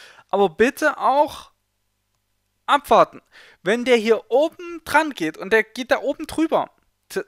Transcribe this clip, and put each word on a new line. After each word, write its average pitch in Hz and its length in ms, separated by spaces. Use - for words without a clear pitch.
Aber 196 180
bitte 262 480
auch 277 540
abwarten. 226 560
Wenn 233 240
der 247 120
hier 220 340
oben 330 540
dran 302 260
geht 160 260
und 185 160
der 220 100
geht - 280
da 240 80
oben 285 260
drüber, 302 460
t-, - 180